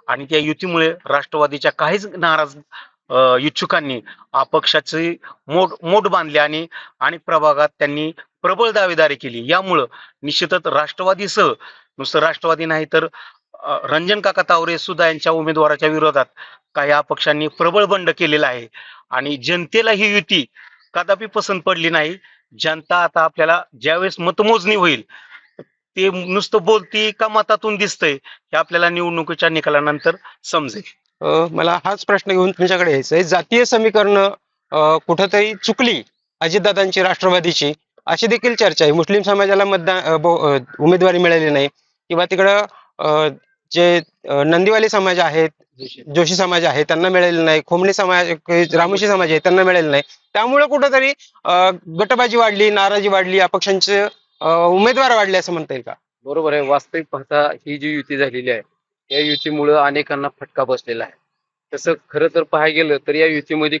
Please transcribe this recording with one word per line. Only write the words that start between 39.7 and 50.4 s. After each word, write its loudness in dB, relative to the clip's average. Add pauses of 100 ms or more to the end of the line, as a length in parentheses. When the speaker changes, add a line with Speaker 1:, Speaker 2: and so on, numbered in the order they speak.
Speaker 2:
अ, 0
ब-, 0
अ, 2 (220)
उमेदवारी 4
मिळाली 2
नाही 2 (400)
किंवा 0
तिकडं, 2 (360)
अ, 2 (420)
जे, 4 (280)
अ, 0
नंदीवाली 2
समाज 0
आहेत, 0 (280)
Speaker 3:
जोशी. -18 (120)
Speaker 2:
जोशी 2
समाज 0
आहे, 0
त्यांना 0
मिळालेलं 2
नाही. 2
खोमणी 2
समाज, 0 (420)
रामोशी 2
समाज 2
आहे, 2
त्यांना 4
मिळालेलं 2
नाही. 2 (300)
त्यामुळे 2